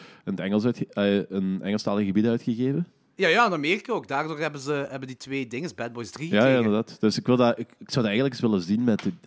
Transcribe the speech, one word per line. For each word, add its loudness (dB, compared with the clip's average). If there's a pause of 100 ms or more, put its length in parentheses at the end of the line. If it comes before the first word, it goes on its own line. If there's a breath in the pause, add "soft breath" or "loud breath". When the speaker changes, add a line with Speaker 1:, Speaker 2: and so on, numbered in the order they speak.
(340 loud breath)
Speaker 1:
het -4
Engels 0
uitge-, -2
eh, 4 (140)
een -2
Engelstalig -2
gebied 2
uitgegeven. -2 (280)
Speaker 2:
Ja, 0
ja, 6
in 2
Amerika -2
ook. -4
Daardoor -4
hebben -4
ze, -4 (180)
hebben -10
die -12
twee -6
dingen, -8
Bad -8
Boys -10
drie, -8
Speaker 1:
Ja, -2
ja, 4
Speaker 2:
gekregen. 4
Speaker 1:
inderdaad. -2
Dus 2
ik -4
wil 4
dat, 4
ik, -10
ik -20 (160)
zou -8
dat 2
eigenlijk 0
eens -4
willen 2
zien 0
met 2
de -2 (160)